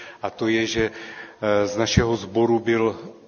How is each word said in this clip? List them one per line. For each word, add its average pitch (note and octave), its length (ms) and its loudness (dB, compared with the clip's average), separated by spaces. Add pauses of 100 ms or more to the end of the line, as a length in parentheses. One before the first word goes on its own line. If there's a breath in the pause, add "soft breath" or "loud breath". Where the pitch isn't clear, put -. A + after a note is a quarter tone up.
(220 loud breath)
a G2 80 -4
to - 180 -2
je, A2+ 180 2
že, A2 240 0
eh, - 760 -2
z G2+ 100 -4
našeho A2+ 400 2
sboru A2+ 420 2
byl A2+ 400 0 (300)